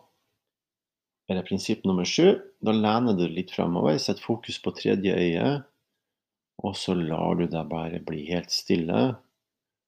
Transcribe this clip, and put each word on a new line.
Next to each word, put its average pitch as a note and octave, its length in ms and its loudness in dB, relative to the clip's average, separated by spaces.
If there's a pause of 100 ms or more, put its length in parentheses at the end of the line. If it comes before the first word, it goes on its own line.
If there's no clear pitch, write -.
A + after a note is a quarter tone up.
(1300)
er F#2+ 80 -2
det F2+ 120 -6
prinsipp G2+ 360 -2
nummer F2+ 240 2
sju. F#3 300 4 (260)
Da G#2+ 80 2
lener A2 440 2
du F2 120 2
litt F2 240 -6
fremover, F2 480 2
sett - 240 -4
fokus - 400 -4
på - 120 -4
tredje G2 360 2
øye, F2+ 380 2 (1120)
og G2 120 -4
så - 200 -2
lar E2+ 420 0
du F2 80 2
deg D#2+ 240 -4
bare E2 340 -6
bli D#2 260 -8
helt F2 240 -4
stille, F2+ 480 0 (840)